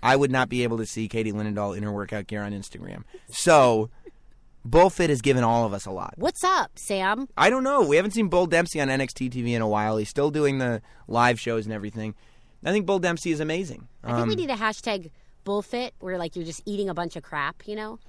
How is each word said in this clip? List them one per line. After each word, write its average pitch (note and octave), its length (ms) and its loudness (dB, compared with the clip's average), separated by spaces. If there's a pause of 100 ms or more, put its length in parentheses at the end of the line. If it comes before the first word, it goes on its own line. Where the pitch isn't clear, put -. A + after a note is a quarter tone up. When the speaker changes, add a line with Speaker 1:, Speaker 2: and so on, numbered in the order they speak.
Speaker 1:
I B2+ 140 4
would C#3 140 2
not B2+ 180 0
be B2 140 -2
able A2+ 160 -2
to A2 80 -6
see A2+ 200 -6
Katie A2 260 -4
Linendoll G#2 440 -4
in G2+ 60 -6
her G#2 100 -6
workout G2+ 340 -8
gear G#2 160 -6
on G2+ 100 -8
Instagram. F#2+ 520 -12 (240)
So, B2 640 4 (720)
Bullfit E3+ 460 6
has C3+ 100 0
given B2+ 240 4
all A#2 220 4
of G2+ 80 -4
us G2 120 -8
a G2 40 -8
lot. - 260 -8
Speaker 2:
What's C#4+ 260 -2
up, F#4 360 0
Sam? G#3 580 -2
Speaker 1:
I F3 140 6
don't C4 120 2
know. C4+ 200 4
We D3 140 4
haven't F#3+ 160 2
seen G#3+ 160 2
Bull F3+ 180 4
Dempsey E3 340 2
on C#3 80 0
N C3+ 140 0
X B2+ 100 -6
T C3 160 -6
T B2 140 -6
V A#2+ 120 0
in A2+ 80 0
a A2 60 0
while. G#2+ 300 2
He's G#2+ 100 -2
still C#3+ 220 0
doing C#3+ 280 2
the A#2+ 220 -2 (280)
live A#2 300 4
shows A2+ 280 -2
and A2 80 -6
everything. G#2+ 400 -8 (500)
I D#3+ 80 -2
think G3+ 140 0
Bull G3 140 2
Dempsey E3+ 320 -2
is D3+ 80 -2
amazing. D#3 460 -6 (160)
Speaker 2:
I A#2+ 140 -4
think A#2+ 120 0
we - 40 2
Speaker 1:
Um, - 60 -2
Speaker 2:
need D#4+ 120 -2
a A#3+ 60 -4
hashtag G#3 540 -4 (340)
Bullfit G#3 560 -4
where, F#3 180 -6
like, E3+ 180 -6
you're E3+ 80 -6
just D#3+ 200 -12
eating G3+ 240 -4
a F3 60 -4
bunch E3+ 220 -6
of D#3 60 -12
crap, D3 460 -8
you G#3 80 -10
know? G#3+ 220 -10 (100)